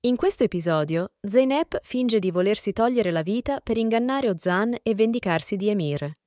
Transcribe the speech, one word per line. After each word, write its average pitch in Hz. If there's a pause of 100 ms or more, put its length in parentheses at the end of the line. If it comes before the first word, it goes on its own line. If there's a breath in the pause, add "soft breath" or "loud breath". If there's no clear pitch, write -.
In 247
questo 339
episodio, 165
Zeynep 262
finge 240
di 185
volersi 190
togliere 226
la 160
vita 247
per 226
ingannare 233
Ozan 185
e 226
vendicarsi 208
di 196
Emir. 151 (140)